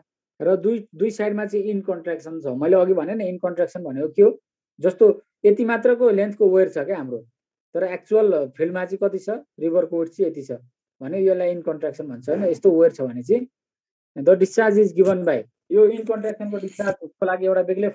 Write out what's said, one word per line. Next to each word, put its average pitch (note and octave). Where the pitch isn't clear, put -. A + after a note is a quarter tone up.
र F3+
दुई, G#3
दुई G3
साइडमा G#3
चाहिँ G#3
in G3
contraction E3
छ, C#3+
मैले C#3+
अघि F#3
भने E3+
नि A3
in F3
contraction F3
भनेको C#3+
के G3+
हो, A3
जस्तो F#3
यति G#3
मात्रको A#3
लेन्थको G#3
wire F#3+
छ -
क्या F#3+
हाम्रो, C3
तर F3
actual F#3
फिल्डमा F3+
चाहिँ F#3+
कति F#3+
छ, F#3+
रिभरको E3
वेयर E3
चाहिँ E3+
यति D3
छ B2+
भने D#3
यसलाई F3+
in E3+
contraction D3+
भन्छ B2
होइन, F#3
यस्तो F3+
wear E3
छ -
भने B2
चाहिँ A#3+
the E3+
discharge G#3
is G3
given F#3
by, C3+
यो G#3
in A3
contraction-को G#3+
डिस्चार्जको F#3+
लागि F#3
एउटा F#3
बेग्लै F#3